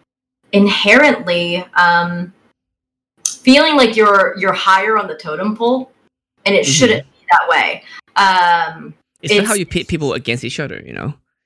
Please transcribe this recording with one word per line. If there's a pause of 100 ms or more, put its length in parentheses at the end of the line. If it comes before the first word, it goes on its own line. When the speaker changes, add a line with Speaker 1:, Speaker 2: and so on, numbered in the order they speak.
(520)
Speaker 1:
inherently, (120)
um, (960)
feeling
like
you're,
you're
higher
on
the
totem
pole, (540)
and
it
Speaker 2:
Mm-hmm.
Speaker 1:
shouldn't
be
that
way. (320)
Um, (260)
Speaker 2:
It's
not
how
Speaker 1:
it's
Speaker 2:
you
pit
people
against
each
other,
you
know? (340)